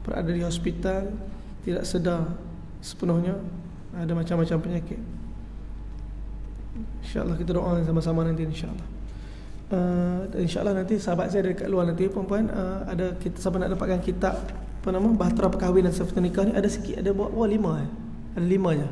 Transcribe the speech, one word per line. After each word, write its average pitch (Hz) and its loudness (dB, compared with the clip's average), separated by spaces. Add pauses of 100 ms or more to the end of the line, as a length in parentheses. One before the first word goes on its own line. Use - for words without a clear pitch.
berada - -2
di 175 0
hospital, 180 -2 (540)
tidak - -2
sedar 170 0 (420)
sepenuhnya, 175 0 (600)
ada 170 -2
macam-macam 165 2
penyakit. - -4 (2000)
InsyaAllah - -2
kita 175 0
doa 175 2
sama-sama 160 2
nanti, 165 0
insyaAllah. 156 -6 (880)
Ah, 180 2
dan - 0
insyaAllah 190 2
nanti 190 2
sahabat 175 0
saya 190 4
dari 175 0
kat - -2
luar 175 4
nanti, 170 2
puan-puan, 202 0
ah, 190 -2
ada 180 -2
kita, - -4
siapa 185 0
nak 185 2
dapatkan 180 0
kitab, 180 0
apa - -6
nama, 196 4
Bahtera 202 6
Perkahwinan 180 6
Serta 170 2
Nikah 180 4
ni, 214 4
ada - 4
sikit, - -4
ada 185 2
buat, 202 0
buat 220 4
lima, 175 2
eh. 139 -2 (480)
Ada 175 2
lima 185 4
je 143 0